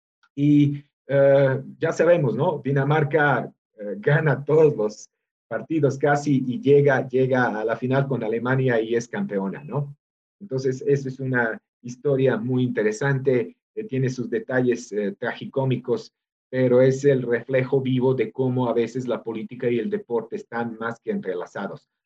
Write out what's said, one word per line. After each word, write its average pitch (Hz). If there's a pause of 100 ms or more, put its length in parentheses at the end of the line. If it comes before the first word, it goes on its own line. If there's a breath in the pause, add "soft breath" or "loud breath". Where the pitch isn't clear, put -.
(360)
Y, 143 (220)
eh, 139 (160)
ya 160
sabemos, 160
¿no? 151
Dinamarca, 143 (240)
eh, 101
gana 147
todos 151
los 107 (400)
partidos 135
casi 143
y 120
llega, 139
llega 127
a 110
la 113
final 131
con 120
Alemania 117
y 113
es 117
campeona, 98
¿no? 135 (460)
Entonces, 131
eso 139
es 127
una 123 (220)
historia 131
muy 127
interesante, 127 (200)
eh, 110
tiene 131
sus 113
detalles, 120
eh, 101
tragicómicos, 120 (340)
pero 127
es 135
el 135
reflejo 127
vivo 127
de 113
cómo 127
a 113
veces 120
la 110
política 110
y 120
el 107
deporte 110
están 117
más 117
que 110
entrelazados. 98 (140)